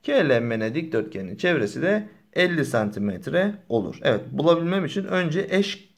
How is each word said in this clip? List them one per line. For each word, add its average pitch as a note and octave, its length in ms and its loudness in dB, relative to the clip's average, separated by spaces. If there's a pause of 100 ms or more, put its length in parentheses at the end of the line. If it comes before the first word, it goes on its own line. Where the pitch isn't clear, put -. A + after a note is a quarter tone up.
K A#3+ 260 2
L A#2+ 120 4
M A#2 180 -2
N A2 160 -2
dikdörtgenin G#2 600 -4
çevresi D3+ 460 0
de G#3 280 0 (240)
elli E3+ 320 2
santimetre A2 880 -2 (140)
olur. G#2+ 320 -2
Evet, A#2 200 2 (100)
bulabilmem E3+ 540 2
için G3 200 -4
önce F#3 440 -2
eş G3 480 0